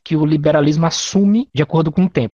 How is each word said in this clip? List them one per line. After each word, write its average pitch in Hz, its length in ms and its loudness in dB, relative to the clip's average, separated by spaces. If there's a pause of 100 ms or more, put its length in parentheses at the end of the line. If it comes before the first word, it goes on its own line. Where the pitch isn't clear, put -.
que 165 100 -4
o 151 120 2
liberalismo 151 580 2
assume 202 720 0
de 123 80 0
acordo 160 280 -2
com 180 140 0
o 190 60 0
tempo. 120 180 -4 (120)